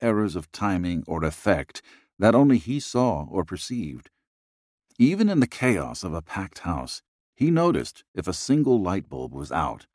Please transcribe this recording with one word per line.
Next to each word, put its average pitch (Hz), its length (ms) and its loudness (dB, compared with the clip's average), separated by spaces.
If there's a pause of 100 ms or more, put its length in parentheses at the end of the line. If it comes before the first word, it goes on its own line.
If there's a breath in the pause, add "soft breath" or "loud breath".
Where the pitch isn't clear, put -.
errors 107 360 0
of 82 160 -8
timing 90 540 -2
or 82 160 -4
effect 87 600 -2 (360 soft breath)
that 107 160 6
only 139 220 6
he 135 240 -4
saw 113 460 -2
or 87 180 -2
perceived. 76 640 -10 (920)
Even 196 320 4
in 170 100 2
the 123 60 6
chaos 92 580 -2
of 85 80 -6
a 82 100 -6
packed - 380 -10
house, 69 420 -8 (320)
he 151 160 2
noticed 165 540 0 (100)
if 87 140 -6
a 87 60 -4
single 135 460 2
light 92 280 -2
bulb 64 240 -10
was 69 180 -10
out, 65 440 -4